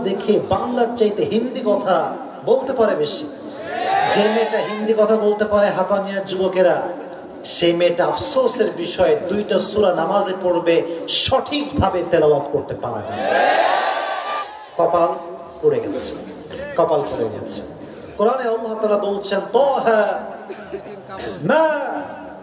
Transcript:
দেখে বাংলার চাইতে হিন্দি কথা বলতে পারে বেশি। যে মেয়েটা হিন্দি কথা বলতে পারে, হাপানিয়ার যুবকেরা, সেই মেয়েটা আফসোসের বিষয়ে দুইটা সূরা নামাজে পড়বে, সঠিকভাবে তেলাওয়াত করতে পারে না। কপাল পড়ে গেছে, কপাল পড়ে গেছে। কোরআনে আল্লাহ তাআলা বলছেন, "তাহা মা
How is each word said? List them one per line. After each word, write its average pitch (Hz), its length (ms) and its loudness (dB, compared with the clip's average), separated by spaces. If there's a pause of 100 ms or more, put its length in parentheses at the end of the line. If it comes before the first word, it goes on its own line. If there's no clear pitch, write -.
দেখে 196 480 2
বাংলার 247 380 0 (100)
চাইতে 208 260 2
হিন্দি 240 420 -2
কথা 185 520 2 (280)
বলতে 233 280 2
পারে 214 240 2
বেশি। - 300 -2 (880)
যে 208 140 6
মেয়েটা 220 300 2
হিন্দি 214 400 0
কথা 214 180 6
বলতে 208 280 2
পারে, 202 260 4
হাপানিয়ার 190 560 0
যুবকেরা, 185 560 2 (640)
সেই 170 280 0
মেয়েটা 170 340 2
আফসোসের 220 640 2
বিষয়ে 170 460 2
দুইটা 202 420 0
সূরা 196 360 2
নামাজে 185 380 0 (100)
পড়বে, 165 680 2
সঠিকভাবে - 1000 0
তেলাওয়াত 151 320 4 (100)
করতে - 220 -4
পারে 117 360 -8
না। 104 60 -8 (1600)
কপাল 170 300 2 (540)
পড়ে 143 180 4
গেছে, - 340 -4 (640)
কপাল 165 240 2
পড়ে 127 280 -4
গেছে। - 340 -8 (540)
কোরআনে 240 320 2
আল্লাহ 226 260 -4
তাআলা 208 240 0
বলছেন, 202 420 -2 (120)
"তাহা 226 680 2 (1200)
মা 311 240 6 (760)